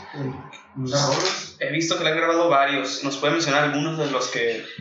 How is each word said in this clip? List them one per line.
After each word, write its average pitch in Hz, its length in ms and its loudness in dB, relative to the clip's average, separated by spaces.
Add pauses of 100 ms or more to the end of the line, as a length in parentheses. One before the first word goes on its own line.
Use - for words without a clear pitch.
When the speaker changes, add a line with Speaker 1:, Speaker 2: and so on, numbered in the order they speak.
(120)
Speaker 1:
que 151 60 -12
me 131 720 -8
graben 139 220 2
rolas. - 480 -2
Speaker 2:
He 139 100 -2
visto 165 260 0
que 170 60 -2
le 156 80 2
han 160 60 0
grabado 165 320 4
varios. 139 560 2
¿Nos 135 120 -4
puede 151 180 2
mencionar 147 280 2
algunos 151 340 0
de 147 140 0
los 127 160 0
que? 117 380 0 (160)